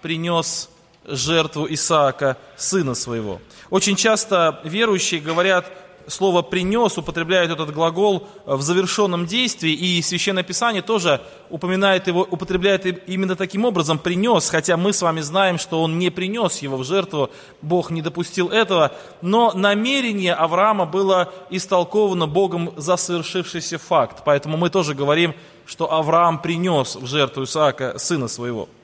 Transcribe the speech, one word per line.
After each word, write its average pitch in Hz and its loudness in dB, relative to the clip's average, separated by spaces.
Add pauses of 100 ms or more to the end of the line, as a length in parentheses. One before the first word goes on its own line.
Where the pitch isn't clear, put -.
принёс 165 -4 (340)
жертву 151 0
Исаака, 143 2 (200)
сына 147 0
своего. 107 -6 (300)
Очень 196 2
часто 190 2
верующие 185 0
говорят, 175 0 (360)
слово 180 2
"принёс", 190 0
употребляют 170 0
этот 151 -6
глагол 165 0 (180)
в 139 0
завершённом 180 0
действии, 202 0
и 175 0
Священное 185 -2
Писание 202 -2
тоже 175 0 (300)
упоминает 185 0
его, 180 2
употребляет 190 0
и-, 180 -4
именно 185 -2
таким 190 -2
образом 165 0
"принёс", 185 2
хотя 170 2
мы 196 2
с - -2
вами 165 0
знаем, 175 0
что 160 -2
он 165 0
не 175 0
принёс 190 -2
его 135 -6
в 131 -4
жертву, 156 -2 (320)
Бог 165 0
не 165 -4
допустил 175 -2
этого, 190 2 (320)
но 220 4
намерение 208 0
Авраама 180 2
было 185 2 (160)
истолковано 180 0
Богом 170 0
за 165 0
совершившийся 170 -6
факт, - 0
поэтому 151 2
мы 170 2
тоже 151 0
говорим, 147 2 (320)
что - -6
Авраам 160 2
принёс 165 0
в 127 -10
жертву 135 0
Исаака, 131 0
сына 139 -2
своего. 120 -6 (140)